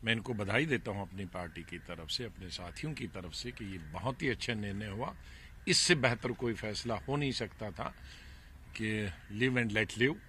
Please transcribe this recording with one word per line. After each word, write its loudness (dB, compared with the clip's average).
मैं 6
इनको 0
बधाई 4
देता 2
हूँ -4
अपनी -6
पार्टी -6
की -8
तरफ -8
से, 0
अपने -8
साथियों -6
की -4
तरफ -8
से -4
कि -8
ये -6
बहुत -4
ही 4
अच्छा 2
निर्णय -2
हुआ। -4
इससे 8
बेहतर 4
कोई 0
फैसला -2
हो 2
नहीं 2
सकता -4
था -4
कि 2
live 6
and 2
let 4
live। 8